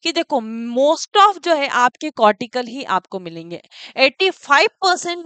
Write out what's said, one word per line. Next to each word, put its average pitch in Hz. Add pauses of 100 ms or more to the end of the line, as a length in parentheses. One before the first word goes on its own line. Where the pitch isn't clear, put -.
कि 330
देखो 302 (360)
most 294
of 392
जो 339
है 277 (140)
आपके 254 (120)
cortical 220
ही 247 (140)
आपको 185
मिलेंगे, 170 (360)
एटी 285
फ़ाइव 311 (160)
परसेंट 349